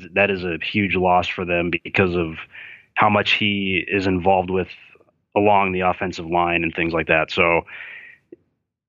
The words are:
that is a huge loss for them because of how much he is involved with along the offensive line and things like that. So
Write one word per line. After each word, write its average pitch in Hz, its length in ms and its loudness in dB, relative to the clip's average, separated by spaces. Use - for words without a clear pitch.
that 196 180 2
is 90 120 -2
a 85 200 -4
huge 98 320 0
loss 90 320 4
for - 180 -6
them 87 240 0
because 92 320 0
of 82 220 -4
how 107 140 4
much 104 240 2
he 98 540 -2
is 95 200 0
involved 92 420 2
with 92 200 -2
along 101 380 4
the 92 80 -2
offensive 90 440 -2
line 85 380 0
and 82 100 -4
things 85 180 -2
like 80 160 -2
that. 80 220 2
So 85 320 2